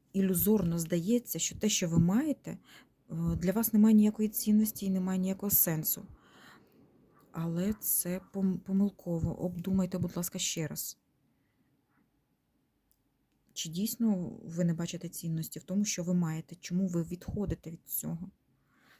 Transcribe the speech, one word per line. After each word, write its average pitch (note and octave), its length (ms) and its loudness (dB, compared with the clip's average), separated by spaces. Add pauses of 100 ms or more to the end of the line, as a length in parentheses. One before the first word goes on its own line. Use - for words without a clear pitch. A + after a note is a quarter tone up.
(120)
ілюзорно F#3 680 2
здається, F3 600 0
що - 200 -6
те, G#3+ 100 2
що G3 200 0
ви E3 100 2
маєте, G#3 520 2
е, - 80 -10 (800)
для E3+ 160 0
вас A3+ 200 0
немає A3 220 8
ніякої G#3+ 340 6
цінності G#3+ 580 2
і F#3+ 40 0
немає F#3 280 0
ніякого F#3+ 320 -2
сенсу. - 560 0 (1300)
Але E3+ 400 -2
це F#3 480 -2 (120)
пом-, F#3+ 260 0
помилково. F3+ 760 0 (100)
Обдумайте, F3+ 540 0
будь F3 180 -4
ласка, F3 220 -6
ще E3 280 -4
раз. - 320 -8 (2500)
Чи - 160 -10
дійсно F#3+ 600 -2 (160)
ви E3 200 -2
не E3+ 100 4
бачите E3+ 340 -8
цінності D#3+ 500 -6
в - 40 -18
тому, G3+ 220 -2
що F3+ 180 -4
ви F3 120 0
маєте? D#3+ 420 -2
Чому F#3 300 -2
ви F3 160 0
відходите F3 680 -6
від - 180 -16
цього? E3 420 -8 (680)